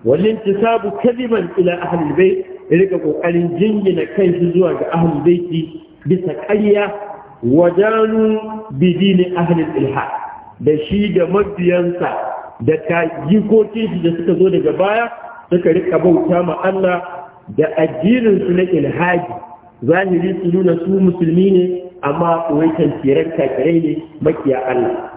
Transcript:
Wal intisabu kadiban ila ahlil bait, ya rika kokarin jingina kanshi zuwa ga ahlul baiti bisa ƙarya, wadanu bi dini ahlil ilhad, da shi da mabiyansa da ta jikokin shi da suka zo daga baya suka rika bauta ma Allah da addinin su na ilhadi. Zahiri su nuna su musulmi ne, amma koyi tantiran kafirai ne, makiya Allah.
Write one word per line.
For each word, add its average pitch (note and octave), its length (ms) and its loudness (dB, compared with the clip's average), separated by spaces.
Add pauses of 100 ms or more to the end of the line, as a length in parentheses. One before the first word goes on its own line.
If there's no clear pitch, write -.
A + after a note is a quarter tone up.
Wal C3 200 2
intisabu G#3 760 0
kadiban A#3 540 0
ila F3 200 2 (100)
ahlil E3 320 -2
bait, F#3 320 2 (180)
ya E3 140 2
rika F#3 200 2
kokarin E3+ 580 -2
jingina F#3+ 500 0
kanshi F3 460 0
zuwa E3+ 220 2
ga - 160 -4
ahlul D#3+ 320 0
baiti E3 600 0 (180)
bisa F3 400 -2
ƙarya, G#3 500 0 (500)
wadanu G#3+ 960 2 (300)
bi E3 260 2
dini F3+ 380 2
ahlil E3 400 0
ilhad, C3+ 380 -2 (460)
da A#2+ 220 0
shi G3 340 -2
da E3+ 140 2
mabiyansa F3 840 0 (460)
da A#2 260 0
ta E3+ 200 -2 (220)
jikokin G#3+ 640 2
shi F3 120 -4
da E3 100 0
suka E3+ 240 -2
zo F3+ 140 2
daga E3+ 240 0
baya G#3 360 0 (360)
suka F3 280 2
rika E3 260 0
bauta F3 440 2
ma E3+ 180 -2
Allah F#3 420 0 (440)
da D#3 260 0
addinin G3 680 2
su F#3 120 0
na F3+ 100 2
ilhadi. F3 720 -2 (420)
Zahiri F3+ 640 0
su F3 120 -2
nuna F3 280 2
su F3 120 -4
musulmi F#3 600 2
ne, F3+ 140 4 (340)
amma D#3+ 480 0
koyi D#3 260 0
tantiran D#3 580 0
kafirai C#3+ 500 0
ne, D#3 120 -2 (240)
makiya - 420 0
Allah. - 580 -4